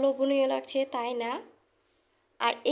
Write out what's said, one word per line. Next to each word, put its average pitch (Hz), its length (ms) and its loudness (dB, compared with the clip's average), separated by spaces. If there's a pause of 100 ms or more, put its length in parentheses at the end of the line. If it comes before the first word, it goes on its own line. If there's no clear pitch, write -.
লোভনীয় 269 500 2
লাগছে, 262 260 -2 (160)
তাই 240 200 -4
না? 233 180 -4 (1080)
আর 233 140 2 (180)